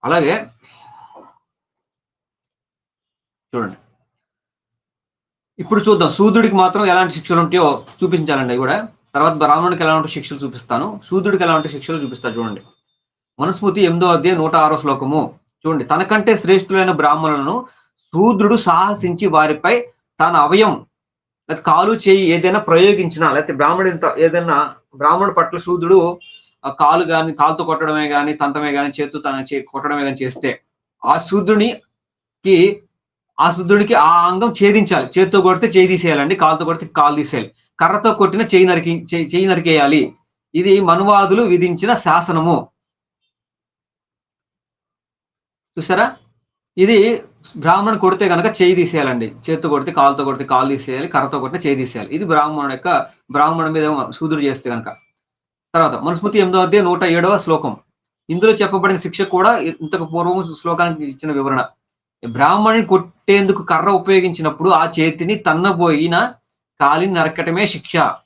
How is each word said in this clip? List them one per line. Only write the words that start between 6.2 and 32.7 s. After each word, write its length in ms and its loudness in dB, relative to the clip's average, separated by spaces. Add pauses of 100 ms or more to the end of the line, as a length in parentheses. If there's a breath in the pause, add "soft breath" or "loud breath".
మాత్రం 300 2
ఎలాంటి 280 2
శిక్షలు 260 -2
ఉంటాయో 460 0 (180)
చూపించాలండి 500 -2
అవి 60 -2
కూడా. 280 -4 (260)
తర్వాత 200 0
బ్రాహ్మణుడికి 500 0
ఎలాంటి 240 0
శిక్షలు 300 -10
చూపిస్తాను, 720 -8
శూద్రుడికి 340 0
ఎలాంటి 260 0
శిక్షలు 280 -10
చూపిస్తాను 400 -8
చూడండి. 240 -8 (760)
మనుస్మృతి 420 -2
ఎనిమిదో 260 2
అధ్యాయం 300 2
నూట 180 -2
ఆరో 220 2
శ్లోకము. 640 -4 (280)
చూడండి, 160 -2
"తనకంటే 540 0
శ్రేష్ఠులైన 540 2
బ్రాహ్మణులను 760 0 (320 soft breath)
శూద్రుడు 580 2
సాహసించి 680 0
వారిపై 540 0 (380)
తన 160 2
అవయం, 380 4 (760)
లేకపోతే 120 -8
కాలు 320 2
చేయి 320 4
ఏదైనా 340 2
ప్రయోగించినా", 720 2
లేకపోతే 220 -2
బ్రాహ్మణుడి 440 0
త-, 200 -2
ఏదైనా 580 0 (200)
బ్రాహ్మణుడి 380 0
పట్ల 240 -2
శూద్రుడు 600 0 (460 loud breath)
ఆ 40 -6
కాలు 340 2
గాని, 300 -2
కాలుతో 300 0
కొట్టడమే 440 -4
గాని, 260 -2
తంతమే 380 -4
గాని, 200 -4 (100)
చేత్తో 180 -8
తన 340 -8
చే-, 100 -6
కొట్టడమే 400 -6
గాని 120 -4
చేస్తే, 460 -8 (440)
ఆ 120 2
శూద్రునికి, 1700 0 (560)